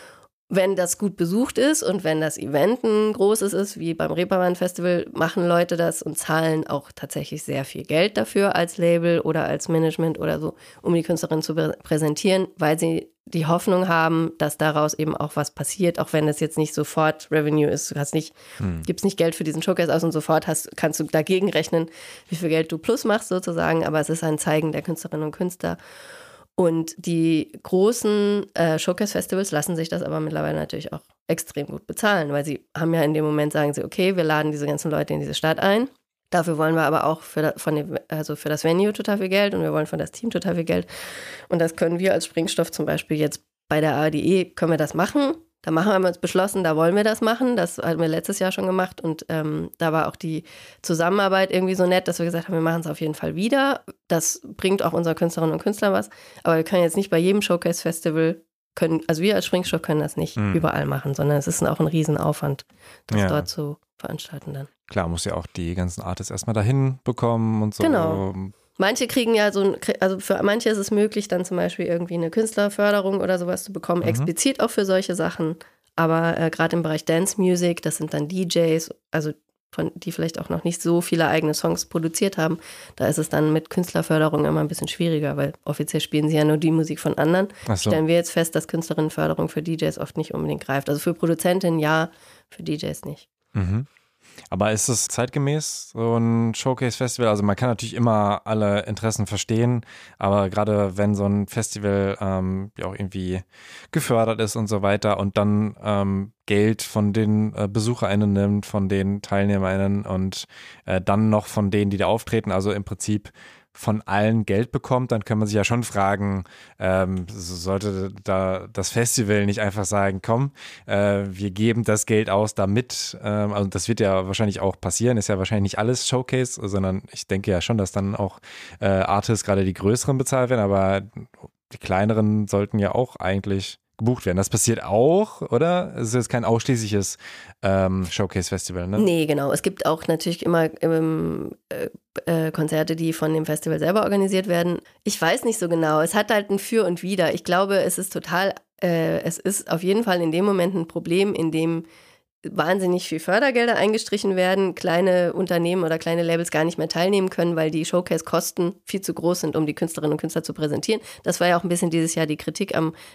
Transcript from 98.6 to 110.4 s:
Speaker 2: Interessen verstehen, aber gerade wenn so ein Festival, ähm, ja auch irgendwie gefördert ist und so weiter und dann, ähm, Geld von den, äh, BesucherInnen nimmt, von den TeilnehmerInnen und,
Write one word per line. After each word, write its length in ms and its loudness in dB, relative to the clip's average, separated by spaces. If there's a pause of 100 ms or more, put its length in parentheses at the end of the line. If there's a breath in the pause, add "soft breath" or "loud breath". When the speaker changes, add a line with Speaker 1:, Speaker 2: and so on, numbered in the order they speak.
Speaker 2:
Interessen 420 -2
verstehen, 580 0 (340 loud breath)
aber 300 2
gerade 480 0
wenn 180 2
so 100 2
ein 220 2
Festival, 720 -2
ähm, 580 -2
ja 100 -6
auch 80 -10
irgendwie 480 -4 (480 loud breath)
gefördert 500 2
ist 160 -2
und 100 0
so 140 0
weiter 380 2
und 180 0
dann, 440 2
ähm, 520 0 (140)
Geld 340 4
von 320 0
den, 420 2
äh, 140 -2
BesucherInnen 640 2
nimmt, 320 2
von 240 -2
den 320 0
TeilnehmerInnen 840 0
und, 400 -4 (400 loud breath)